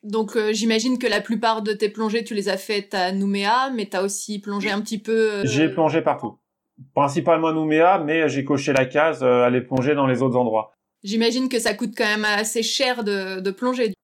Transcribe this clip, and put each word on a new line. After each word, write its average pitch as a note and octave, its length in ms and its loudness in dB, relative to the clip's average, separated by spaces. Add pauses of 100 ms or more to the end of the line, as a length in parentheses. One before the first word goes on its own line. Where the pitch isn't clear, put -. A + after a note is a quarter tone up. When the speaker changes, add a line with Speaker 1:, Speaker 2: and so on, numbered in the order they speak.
Speaker 1:
Donc, G#3+ 340 -2
euh, G#3+ 160 2
j'imagine A3+ 460 0
que B3 80 -2
la G#3 140 2
plupart A3+ 400 0
de G#3+ 120 -4
tes G#3 180 0
plongées, A3 340 -2
tu A#3 100 -10
les G3+ 140 -2
as F#3+ 80 0
faites G3+ 380 -6
à F#3 180 0
Nouméa, G3+ 640 0
mais G#3+ 120 -4
t'as F#3+ 160 -4
aussi G3+ 360 -6
plongé G3+ 320 -6
un G3+ 100 -2
petit G#3+ 180 -6
peu... A3 340 0
Euh, G3+ 120 -4
Speaker 2:
J'ai C3+ 240 2
plongé D#3+ 320 2
partout. C3+ 380 -2 (560)
Principalement D#3+ 540 2
à D#3+ 40 0
Nouméa, D#3+ 520 4
mais D#3 240 2
j'ai C3+ 160 -2
coché C#3 280 0
la C3 140 4
case, D3+ 360 0
euh, B2 220 4
aller B2 160 4
plonger C3 340 0
dans C#3 120 2
les B2+ 160 0
autres B2+ 140 2
endroits. A2 360 0 (320)
Speaker 1:
J'imagine A#3 460 0
que B3+ 80 0
ça A3 160 -2
coûte G#3 220 -6
quand A#3+ 80 0
même G#3+ 200 0
assez G#3+ 380 0
cher B3 420 -2
de, F#3+ 360 -4
de F#3+ 100 -2
plonger. A#3+ 420 -2 (120)